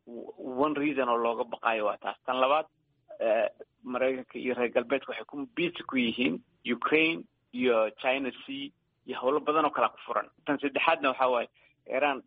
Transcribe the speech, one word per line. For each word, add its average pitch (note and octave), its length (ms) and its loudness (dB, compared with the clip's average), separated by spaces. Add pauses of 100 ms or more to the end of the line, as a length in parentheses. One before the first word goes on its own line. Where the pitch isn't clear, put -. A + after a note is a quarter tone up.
w-, A#2 280 -14 (320)
one D3+ 100 2
reason C#3 340 0
oo A#2 80 4
looga A#2 260 0
baqaayo A2+ 420 -2
waa G#2 120 0
taas. - 280 -6
Tan B2+ 160 0
labaad, C#3+ 240 4 (540)
eh, A2 280 4 (360)
Maraykanka B2+ 560 -2
iyo B2 140 -2
reer A#2+ 160 0
galbeedka B2 420 0
waxay A2 140 -10
ku C#3+ 300 -10
busy E3+ 320 -2
ku - 100 -4
yihiin B2 380 0 (400)
Ukraine D#3+ 480 2 (300)
iyo A#2+ 360 2 (120)
China C3+ 280 0 (160)
Sea C#3 240 -10 (380)
iyo B2 140 -8
howlo C#3 180 2
badan D3+ 260 2
oo C#3+ 60 0
kala A#2 180 2
ku - 160 -20
furan. G#2+ 220 -2 (180)
Tan C#3+ 140 0
saddexaadna D3 500 2
waxaa B2+ 200 2
waaye A#2 180 0 (400)
Iran C3 400 0